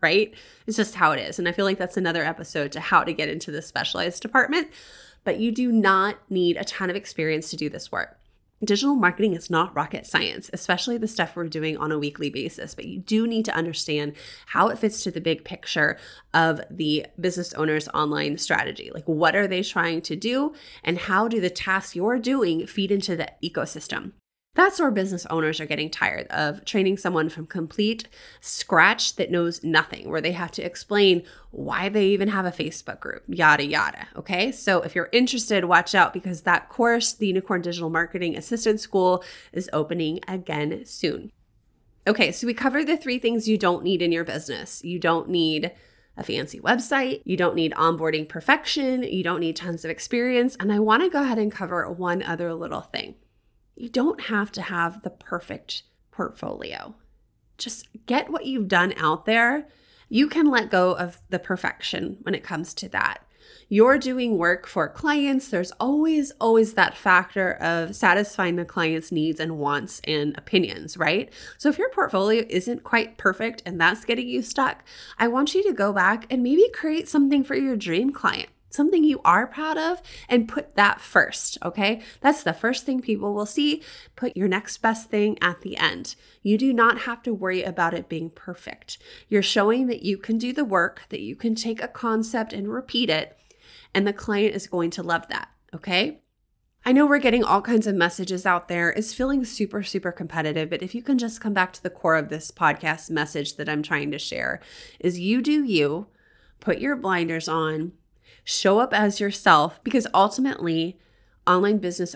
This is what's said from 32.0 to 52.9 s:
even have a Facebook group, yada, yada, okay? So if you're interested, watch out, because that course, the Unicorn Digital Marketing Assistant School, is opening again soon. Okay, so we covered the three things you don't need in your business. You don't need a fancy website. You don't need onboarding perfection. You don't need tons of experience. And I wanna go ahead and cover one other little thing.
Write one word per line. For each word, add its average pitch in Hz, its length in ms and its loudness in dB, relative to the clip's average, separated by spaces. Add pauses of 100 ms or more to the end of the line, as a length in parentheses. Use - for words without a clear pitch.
even 196 220 4
have 196 180 0
a 175 60 -2
Facebook - 480 -8
group, - 260 -12
yada, 156 400 4
yada, 147 500 -2
okay? 196 360 -2
So 190 320 2
if - 100 -6
you're 175 180 -4
interested, 226 540 2
watch 175 300 4
out, 180 180 6
because 180 300 -8
that - 260 2
course, 233 440 2
the - 120 -2
Unicorn 185 380 0
Digital 170 260 -4
Marketing 170 480 -2
Assistant 220 420 0
School, 180 440 2 (280)
is 180 220 -6
opening 156 540 -2
again 170 580 -6
soon. - 460 -6 (720)
Okay, 208 260 2
so - 140 -4
we 240 80 -2
covered 269 320 0
the 311 100 0
three 262 220 -2
things 226 320 0
you 220 80 4
don't 180 260 2
need 175 200 2
in 170 80 2
your 165 120 0
business. - 600 -8
You 175 160 -6
don't 165 300 0
need 160 420 0 (440)
a - 80 -10
fancy - 360 -6
website. 240 640 0
You 180 120 -2
don't 175 180 2
need 165 160 0
onboarding 160 580 0
perfection. 262 720 0
You 185 220 -4
don't 170 160 -2
need 165 160 -2
tons 170 280 -8
of 160 60 -6
experience. 247 720 0
And 196 120 0
I 208 60 2
wanna 220 320 4
go 285 140 0
ahead 240 160 0
and 208 120 0
cover 180 400 -4
one 180 300 -2
other 165 320 -6
little 165 280 -8
thing. - 340 -10 (600)